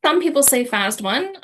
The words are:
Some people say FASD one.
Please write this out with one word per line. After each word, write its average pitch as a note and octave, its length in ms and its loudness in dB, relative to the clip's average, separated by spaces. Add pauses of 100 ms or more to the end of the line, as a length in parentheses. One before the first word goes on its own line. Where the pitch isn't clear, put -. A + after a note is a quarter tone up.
Some D#4 160 4
people D4+ 220 0
say B3+ 220 2
FASD G#3+ 380 -4
one. C#4 420 -4